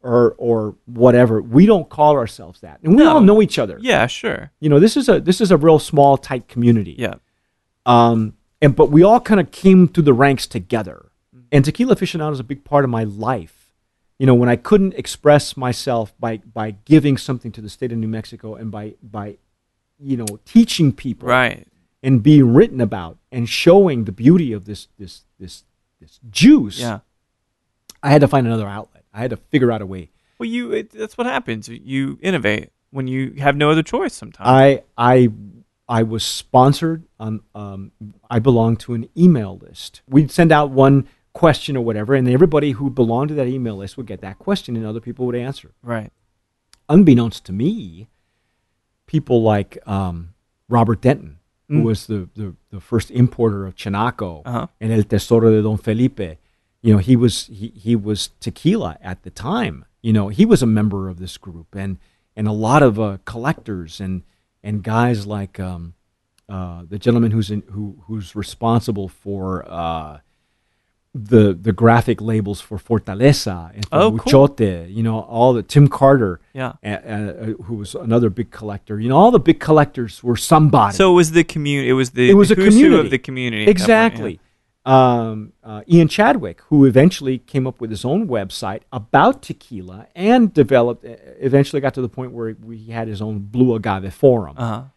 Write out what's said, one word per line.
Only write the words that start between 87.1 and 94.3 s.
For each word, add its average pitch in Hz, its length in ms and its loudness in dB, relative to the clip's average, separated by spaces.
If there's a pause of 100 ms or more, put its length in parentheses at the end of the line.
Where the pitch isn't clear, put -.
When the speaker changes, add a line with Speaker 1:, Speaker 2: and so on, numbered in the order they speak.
Speaker 1:
came 131 280 -6
up - 140 -12
with 113 100 -10
his 101 140 -12
own 185 220 -4
website 104 540 -8 (120)
about 143 500 0
tequila 92 720 -18
and 220 380 0
developed, 120 520 0
e-, 120 40 -20 (300)
eventually 139 420 0
got 135 140 -4
to 135 60 -8
the 123 80 -6
point 127 220 -14
where 113 320 -12
we 110 220 -20
had 113 240 -10
his 104 120 -10
own 107 180 -8
Blue 117 360 0
Agave 98 380 -6
Forum. 110 440 0